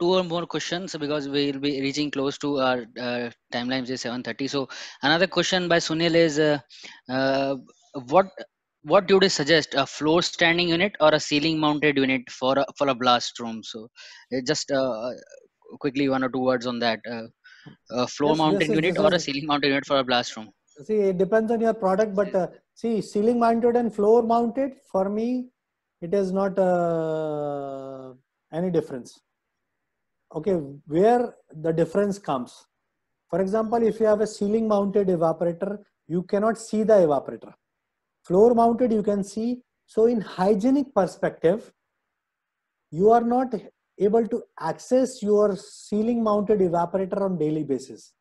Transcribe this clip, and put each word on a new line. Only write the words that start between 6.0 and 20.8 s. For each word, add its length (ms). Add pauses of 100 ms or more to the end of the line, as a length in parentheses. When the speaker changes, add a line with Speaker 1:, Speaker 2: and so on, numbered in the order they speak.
Speaker 1:
is, 240
uh, 200 (500)
uh, 480 (540)
what, 160 (560)
what 240
do 160
you 80
suggest, 440
a 120
floor 340
standing 480
unit 320
or 140
a 60
ceiling 380
mounted 380
unit 340
for 280
a, 80 (100)
for 120
a 60
blast 440
room? 240
So, 260 (460)
uh, 120
just, 240
uh, 400 (720)
quickly 300
one 120
or 60
two 140
words 240
on 140
that. 200 (100)
Uh, 120 (680)
a 160
floor 240
Speaker 2:
Yes, 80
Speaker 1:
mounted 220
Speaker 2:
this 80
is, 80
Speaker 1:
unit 180
Speaker 2:
this 80
Speaker 1:
or 100
a 40
Speaker 2:
is 80
Speaker 1:
ceiling 220
mounted 220
unit 160
for 140
a 60
blast 320
room? 140 (340)